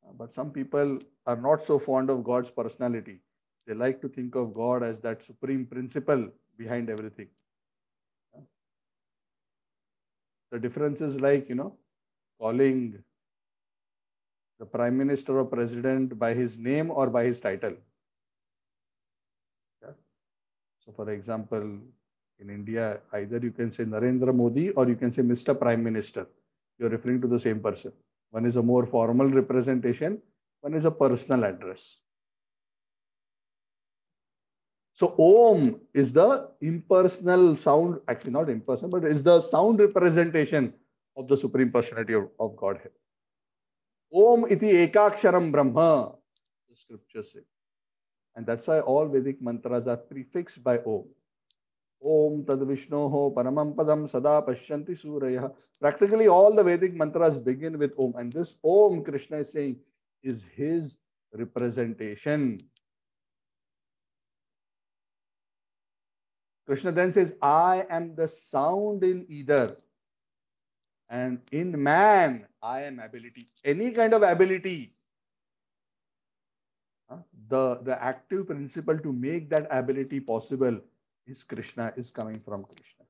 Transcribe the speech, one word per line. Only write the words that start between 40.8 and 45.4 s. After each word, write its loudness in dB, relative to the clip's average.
of -12
the 4
Supreme 0
Personality -2
of, 0
of -6
Godhead. -8
Om 6
iti 4
ekaksharam 4